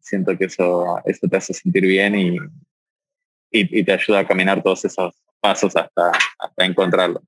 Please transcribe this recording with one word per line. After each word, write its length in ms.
siento 380
que 60
eso, 600
eso 240
te 80
hace 180
sentir 320
bien 300
y, 200
y, 300
y 40
te 80
ayuda 280
a 60
caminar 360
todos 220
esos 300
pasos 360
hasta, 360
hasta 260
encontrarlo 640